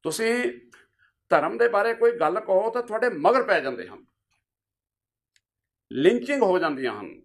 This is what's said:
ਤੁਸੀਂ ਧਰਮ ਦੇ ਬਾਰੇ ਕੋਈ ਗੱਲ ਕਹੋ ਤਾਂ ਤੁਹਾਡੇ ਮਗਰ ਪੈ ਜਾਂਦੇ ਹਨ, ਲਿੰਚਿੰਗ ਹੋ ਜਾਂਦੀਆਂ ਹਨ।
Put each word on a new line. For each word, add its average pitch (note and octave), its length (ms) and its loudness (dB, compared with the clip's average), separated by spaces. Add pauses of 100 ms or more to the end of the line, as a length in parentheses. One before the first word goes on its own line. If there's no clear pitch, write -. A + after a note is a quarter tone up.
ਤੁਸੀਂ A3+ 300 -2 (960)
ਧਰਮ E3 280 2
ਦੇ A#3 100 4
ਬਾਰੇ A3+ 260 0
ਕੋਈ A#3 260 4
ਗੱਲ E3+ 200 0
ਕਹੋ G3+ 300 0
ਤਾਂ A#3+ 120 -6
ਤੁਹਾਡੇ A#3 260 -2 (100)
ਮਗਰ G#3+ 240 4
ਪੈ F3+ 180 2
ਜਾਂਦੇ B2+ 280 -8
ਹਨ, - 160 -20 (1900)
ਲਿੰਚਿੰਗ A#3+ 520 2
ਹੋ F#3 160 2
ਜਾਂਦੀਆਂ C3+ 420 -4
ਹਨ। F2+ 80 -14 (160)